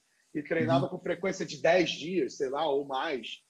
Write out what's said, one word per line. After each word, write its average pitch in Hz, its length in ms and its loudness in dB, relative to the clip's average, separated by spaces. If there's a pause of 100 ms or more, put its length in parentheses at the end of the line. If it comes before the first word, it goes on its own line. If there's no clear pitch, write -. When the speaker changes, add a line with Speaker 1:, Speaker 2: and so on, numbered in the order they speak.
(320)
Speaker 1:
que 151 100 -6
treinava 165 440 2
Speaker 2:
Uhum. 175 60 -4
Speaker 1:
com 180 80 -8
frequência 180 460 -2
de - 160 -12
dez 170 300 6
dias, 151 460 -2
sei 135 120 -2
lá, 147 160 -2
ou 139 200 0
mais 135 640 -6